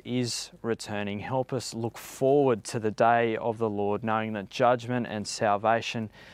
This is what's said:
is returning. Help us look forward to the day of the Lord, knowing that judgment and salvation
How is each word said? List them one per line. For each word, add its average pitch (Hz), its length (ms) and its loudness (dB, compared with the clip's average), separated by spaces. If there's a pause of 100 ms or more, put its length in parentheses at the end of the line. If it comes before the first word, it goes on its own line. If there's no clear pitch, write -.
is 120 460 -2 (100)
returning. 104 600 -4
Help 127 320 -4
us 123 200 -6
look 117 240 -6
forward 135 680 2
to - 140 -6
the 107 120 0
day 117 460 4
of 113 220 -4
the 113 120 0
Lord, 101 340 -2
knowing 110 300 -2
that 98 160 -8
judgment 123 580 2
and 104 180 -6
salvation 110 840 0 (240)